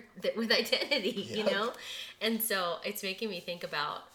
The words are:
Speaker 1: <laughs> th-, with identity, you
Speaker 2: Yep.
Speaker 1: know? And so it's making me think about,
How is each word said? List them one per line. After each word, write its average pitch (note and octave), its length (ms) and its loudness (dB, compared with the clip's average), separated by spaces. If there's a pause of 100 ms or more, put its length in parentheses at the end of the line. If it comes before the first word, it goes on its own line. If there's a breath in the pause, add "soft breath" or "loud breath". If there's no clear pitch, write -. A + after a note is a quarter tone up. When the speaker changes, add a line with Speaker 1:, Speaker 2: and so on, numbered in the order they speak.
(100)
Speaker 1:
<laughs> - 120 -12
th-, - 120 0
with A3+ 160 2
identity, A#3 600 2
you G3+ 340 -2
Speaker 2:
Yep. G3 80 6
Speaker 1:
know? G#3+ 200 2 (500 loud breath)
And A3+ 200 2
so F3+ 440 2
it's G3+ 160 -4
making G3 260 -2
me F3+ 120 -4
think F3 220 -6
about, D3+ 420 -2 (100)